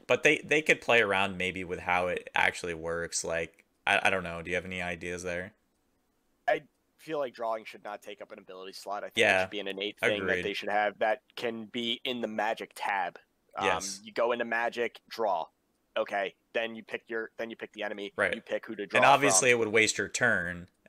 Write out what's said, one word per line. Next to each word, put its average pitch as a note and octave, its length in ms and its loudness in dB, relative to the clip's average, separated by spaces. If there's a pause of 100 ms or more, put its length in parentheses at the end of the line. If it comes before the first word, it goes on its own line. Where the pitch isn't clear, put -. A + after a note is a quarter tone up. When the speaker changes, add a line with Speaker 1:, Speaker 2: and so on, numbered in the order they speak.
Speaker 1:
but B2 160 2
they, D3+ 200 6
they C#3+ 180 2
could D#3 200 2
play A#2 200 6
around G2 360 2
maybe F#2 260 -2
with F2 160 -6
how F2+ 280 2
it F2 260 -4
actually F2+ 400 0
works. E2 500 -6
Like, E2 420 -6 (200)
I, G2 180 4
I G#2 60 6
don't F#2+ 140 2
know. E2+ 180 -8
Do E2 80 -10
you F2+ 60 0
have F2 100 -2
any F#2 160 -6
ideas F2 420 -6
there? F2+ 300 -6 (920)
Speaker 2:
I D#3 160 0 (340)
feel D#3 220 -6
like B2+ 140 -4
drawing A2+ 320 -6
should G#2+ 180 -18
not G#2 180 -10
take G#2 200 -16
up G2+ 100 -16
an G#2 80 -16
ability F#2+ 340 -16
slot. G2 300 -8
I F#2+ 60 -10
think G#2+ 200 4
it F#2+ 80 6
Speaker 1:
Yeah. - 0 -
Speaker 2:
should F#2 120 0
be G#2 100 -6
an G2 80 -6
innate G2 320 -6
thing G#2 280 0
that F2+ 140 0
Speaker 1:
Agreed. - 0 -
Speaker 2:
they G2+ 120 -4
should G2+ 160 -6
have G#2 300 0
that A2 220 0 (140)
can A2+ 300 -6
be A#2 380 -4
in B2 180 -4
the A2+ 60 -2
Magic G#2+ 480 -4
tab. F#2 420 -2 (380)
Um, G2 100 -2
Speaker 1:
Yes. F#2+ 360 -2
Speaker 2:
you A2 120 -18
go A#2+ 180 2
into A#2+ 140 -2
Magic, A#2 540 -2 (100)
draw. F#2+ 360 2 (520)
Okay, G#2 380 0 (180)
then A2+ 220 0
you A2 80 -12
pick - 240 -8
your, A2+ 300 -4
then A2+ 120 -6
you A2 60 -8
pick - 180 -12
the G#2 100 -8
enemy. G2+ 320 -6
Speaker 1:
Right. G2+ 200 2
Speaker 2:
You A2+ 60 -12
pick - 260 -6
who A2+ 80 -8
to G2+ 100 -6
draw A#2+ 160 2
Speaker 1:
And B2+ 40 6
obviously C3+ 440 6
Speaker 2:
from. - 20 8
Speaker 1:
it A#2+ 80 6
would A2 100 2
waste G#2+ 280 4
your G2 100 -2
turn. F2+ 600 0 (220)